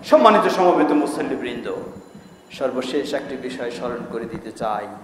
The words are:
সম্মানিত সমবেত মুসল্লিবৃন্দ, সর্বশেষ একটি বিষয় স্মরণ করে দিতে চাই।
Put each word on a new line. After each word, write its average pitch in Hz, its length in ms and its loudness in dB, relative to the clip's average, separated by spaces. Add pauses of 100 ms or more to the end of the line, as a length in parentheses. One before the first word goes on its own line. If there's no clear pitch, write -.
সম্মানিত 208 440 6
সমবেত 156 440 4
মুসল্লিবৃন্দ, 131 720 -2 (840)
সর্বশেষ 127 640 -2
একটি 135 220 -6
বিষয় 127 340 -8
স্মরণ 120 400 -6
করে 113 160 -6
দিতে 110 260 -12
চাই। 107 320 -4 (200)